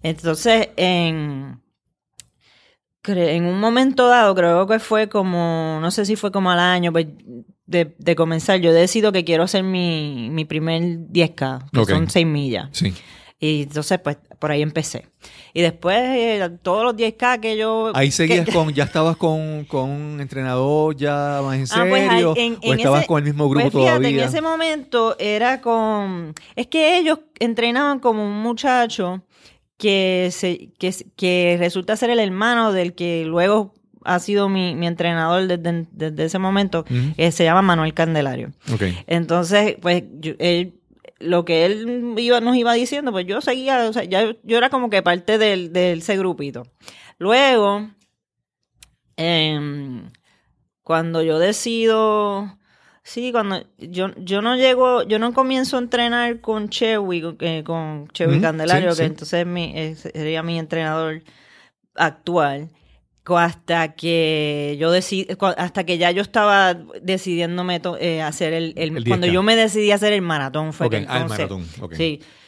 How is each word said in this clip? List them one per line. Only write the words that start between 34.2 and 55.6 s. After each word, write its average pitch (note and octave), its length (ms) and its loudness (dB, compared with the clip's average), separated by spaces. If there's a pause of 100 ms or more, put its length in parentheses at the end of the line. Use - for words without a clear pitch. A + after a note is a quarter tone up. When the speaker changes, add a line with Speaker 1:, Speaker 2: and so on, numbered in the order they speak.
Speaker 1:
mi, F#3 280 0
mi E3+ 120 -2
entrenador E3+ 600 0
desde, E3+ 440 -2
desde D#3 340 -6
ese F3+ 140 -4
momento, F#3+ 500 0
Speaker 2:
Ujú. B2+ 280 -2
Speaker 1:
eh, E3 160 2
se E3+ 100 2
llama E3+ 180 6
Manuel E3 320 2
Candelario. C#3+ 580 -2 (220)
Speaker 2:
Ok. G#2 100 -2 (240)
Speaker 1:
Entonces, E3+ 720 2
pues, F3 220 0 (160)
yo, D#3+ 200 -8
él, F3 400 -2 (400)
lo F3 240 0
que E3 220 2
él A#3 520 -2
iba, A#3+ 220 2
nos A#3+ 160 2
iba A#3+ 180 2
diciendo, B3+ 380 -2
pues F#3 160 -4
yo G#3 140 -4
seguía, B3+ 480 0
o A3 40 -8
sea, A#3 120 -4
ya G3+ 280 0 (100)
yo A3+ 140 0
era B3 120 4
como B3 200 -2
que G3 140 2
parte F3+ 340 0
del, F#3+ 360 0
de F3+ 200 2
ese E3+ 240 -4
grupito. C#3+ 480 -6 (520)
Luego, G#3+ 720 2 (1300)
em, D3 920 -2 (720)
cuando E3 400 0
yo D#3+ 180 2
decido, G#3+ 1160 0 (460)
sí, A#3+ 300 -8
cuando G3+ 320 -2 (120)
yo, F3+ 380 -6
yo F#3+ 260 -4
no A#3+ 140 0
llego, B3+ 480 4
yo G#3+ 160 0
no A#3 140 -2
comienzo C4 420 0